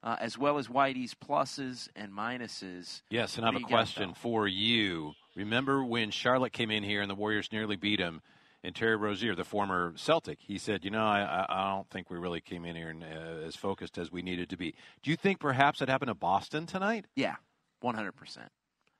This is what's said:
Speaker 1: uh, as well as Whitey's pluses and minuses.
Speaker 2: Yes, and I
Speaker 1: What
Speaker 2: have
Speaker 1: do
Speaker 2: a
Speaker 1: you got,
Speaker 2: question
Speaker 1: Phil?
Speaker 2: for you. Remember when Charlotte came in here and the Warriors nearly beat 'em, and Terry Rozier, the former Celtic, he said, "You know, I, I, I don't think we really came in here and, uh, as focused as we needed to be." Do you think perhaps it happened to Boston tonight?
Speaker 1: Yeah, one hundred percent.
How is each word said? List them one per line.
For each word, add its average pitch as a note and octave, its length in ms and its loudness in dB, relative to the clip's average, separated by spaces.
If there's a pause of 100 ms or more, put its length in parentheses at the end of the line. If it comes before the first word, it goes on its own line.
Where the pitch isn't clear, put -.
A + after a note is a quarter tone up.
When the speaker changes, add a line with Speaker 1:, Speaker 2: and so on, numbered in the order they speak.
Speaker 1:
uh, A#2 160 -2
as A#2 180 -4
well C#3+ 220 4
as B2 80 -2
Whitey's B2+ 480 2
pluses C#3 800 -2
and G2+ 180 -10
minuses. G2+ 960 -6
Speaker 2:
Yes, A2+ 260 0
and A2+ 100 2
I A2+ 40 8
Speaker 1:
What - 40 2
Speaker 2:
have - 60 0
Speaker 1:
do A2+ 60 -6
Speaker 2:
a - 20 -10
Speaker 1:
you - 20 -2
got, A#2+ 60 8
Speaker 2:
question A2 380 4
Speaker 1:
Phil? - 0 -
Speaker 2:
for A2 340 2
you. F#2+ 640 2 (240)
Remember C3 480 2
when A#2 260 0
Charlotte B2+ 420 4
came A2 200 0
in G#2+ 100 2
here G2+ 180 0
and G2+ 80 0
the G2 60 -4
Warriors G#2 380 0
nearly G#2+ 240 0
beat G#2 240 2
'em, E2 200 -2 (440)
and - 100 -6
Terry A2+ 220 2
Rozier, G#2 400 0
the F2 80 -2
former F#2 520 0
Celtic, D3 440 0
he G2+ 180 -8
said, F#2+ 260 -2
"You G2 60 -2
know, A2 160 2
I, G#2 140 4
I, F#2 280 0
I F#2+ 280 0
don't G2 140 -8
think F#2 200 -10
we F2+ 80 -6
really E2+ 220 -2
came - 240 -8
in E2+ 100 -6
here E2 140 -8
and, D#2+ 160 -10
uh, D#2+ 420 -8
as D#2+ 80 -10
focused F#2+ 440 -4
as E2+ 120 -6
we F2 120 -4
needed F2+ 280 -4
to E2+ 60 -6
be." F2 180 -6 (300)
Do C#3 80 2
you E3+ 40 4
think G3 220 2
perhaps C#3 420 4
it C3+ 80 0
happened C3+ 200 2
to G#2+ 60 0
Boston C#3+ 520 0
tonight? G3 380 -2 (100)
Speaker 1:
Yeah, A#2 220 0 (420)
one A#2+ 160 -2
hundred G#2 220 -4
percent. - 340 -16 (500)